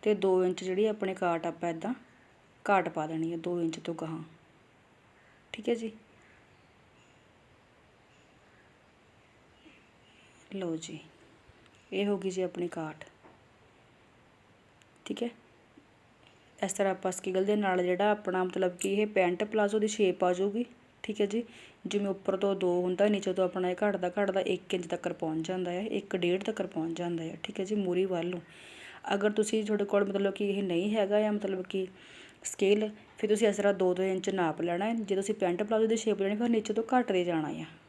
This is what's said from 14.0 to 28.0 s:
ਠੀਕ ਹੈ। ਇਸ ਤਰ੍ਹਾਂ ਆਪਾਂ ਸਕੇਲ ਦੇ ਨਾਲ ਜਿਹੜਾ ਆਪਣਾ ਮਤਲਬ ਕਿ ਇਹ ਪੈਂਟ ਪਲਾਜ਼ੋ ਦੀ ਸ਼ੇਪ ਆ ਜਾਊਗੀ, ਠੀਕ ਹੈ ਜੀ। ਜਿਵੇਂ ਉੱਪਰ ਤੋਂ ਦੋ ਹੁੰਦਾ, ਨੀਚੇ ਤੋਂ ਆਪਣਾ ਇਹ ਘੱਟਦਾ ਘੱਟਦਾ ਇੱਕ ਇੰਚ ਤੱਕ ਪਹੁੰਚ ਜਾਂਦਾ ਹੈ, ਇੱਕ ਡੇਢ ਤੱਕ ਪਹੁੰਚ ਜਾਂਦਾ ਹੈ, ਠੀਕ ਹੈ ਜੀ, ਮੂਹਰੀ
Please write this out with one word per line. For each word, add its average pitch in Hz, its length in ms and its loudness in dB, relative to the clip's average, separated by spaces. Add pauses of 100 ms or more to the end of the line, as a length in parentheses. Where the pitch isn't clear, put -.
ਠੀਕ 214 180 -4
ਹੈ। 240 60 -4 (1300)
ਇਸ 185 140 -2
ਤਰ੍ਹਾਂ 196 200 2
ਆਪਾਂ 185 180 -2
ਸਕੇਲ 185 340 -2
ਦੇ 208 100 2
ਨਾਲ 185 280 2
ਜਿਹੜਾ 180 280 4
ਆਪਣਾ 185 320 0
ਮਤਲਬ 185 340 0
ਕਿ 196 160 0
ਇਹ 214 140 2
ਪੈਂਟ 185 360 2
ਪਲਾਜ਼ੋ 208 360 2
ਦੀ 214 100 2
ਸ਼ੇਪ 190 340 2
ਆ 180 100 4
ਜਾਊਗੀ, 202 320 0 (380)
ਠੀਕ 208 180 -4
ਹੈ 202 40 4
ਜੀ। 214 180 -2 (420)
ਜਿਵੇਂ 202 220 -2
ਉੱਪਰ 190 300 -2
ਤੋਂ 196 180 2
ਦੋ 185 140 0 (120)
ਹੁੰਦਾ, 180 260 2
ਨੀਚੇ 190 260 2
ਤੋਂ 190 120 2
ਆਪਣਾ 180 240 0
ਇਹ 180 80 0
ਘੱਟਦਾ 196 400 0
ਘੱਟਦਾ 196 260 2
ਇੱਕ - 300 -2
ਇੰਚ 180 140 -4
ਤੱਕ 175 220 -4
ਪਹੁੰਚ 160 380 -4
ਜਾਂਦਾ 185 240 -2
ਹੈ, 180 100 -4
ਇੱਕ 202 340 -4
ਡੇਢ 180 280 0
ਤੱਕ 214 200 -4
ਪਹੁੰਚ 165 340 -4
ਜਾਂਦਾ 175 260 -4
ਹੈ, 165 200 -8
ਠੀਕ - 160 -10
ਹੈ 190 60 -2
ਜੀ, 208 100 -2
ਮੂਹਰੀ 185 300 0